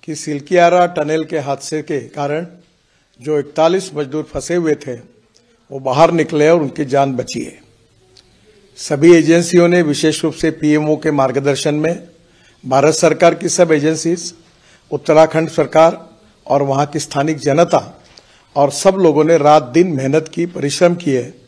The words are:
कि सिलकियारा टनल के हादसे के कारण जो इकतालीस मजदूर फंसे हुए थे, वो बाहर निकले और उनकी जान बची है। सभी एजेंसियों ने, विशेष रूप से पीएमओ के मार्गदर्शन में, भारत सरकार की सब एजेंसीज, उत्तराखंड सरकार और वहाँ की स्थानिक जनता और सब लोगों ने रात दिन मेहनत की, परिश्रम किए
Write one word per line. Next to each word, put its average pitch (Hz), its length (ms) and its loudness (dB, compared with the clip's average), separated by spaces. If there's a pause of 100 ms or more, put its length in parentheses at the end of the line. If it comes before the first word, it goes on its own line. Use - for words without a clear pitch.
कि 156 100 -10
सिलकियारा 170 720 0
टनल 156 380 -4
के 156 140 -6
हादसे 139 440 -8
के 147 180 -6
कारण 147 460 -8 (760)
जो 151 160 -2
इकतालीस 165 560 -2
मजदूर 147 280 -8
फंसे 151 320 -8
हुए 165 200 0
थे, 143 180 -12 (800)
वो 135 80 -12
बाहर 135 320 2
निकले 156 380 0
और 165 120 4
उनकी 147 240 -6
जान 139 280 0
बची 120 320 -8
है। - 160 -20 (1160)
सभी 160 400 4
एजेंसियों 170 520 4
ने, 175 140 2
विशेष 147 420 -2
रूप 156 80 -2
से 160 180 -2
पीएमओ 151 460 0
के 151 140 -4
मार्गदर्शन 139 640 -2
में, 160 340 -4 (580)
भारत 139 280 2
सरकार 170 400 2
की 170 140 -8
सब 170 240 2
एजेंसीज, 160 600 -2 (580)
उत्तराखंड 156 560 2
सरकार 160 600 0 (380)
और 139 160 0
वहाँ 139 240 -2
की 147 120 -8
स्थानिक 147 400 -4
जनता 147 640 -2 (540)
और 143 140 2
सब 190 240 0
लोगों 156 300 2
ने 165 120 2
रात 151 260 4
दिन 135 240 0
मेहनत 147 480 -2
की, 170 120 -4
परिश्रम 175 480 -2
किए 131 400 -4 (140)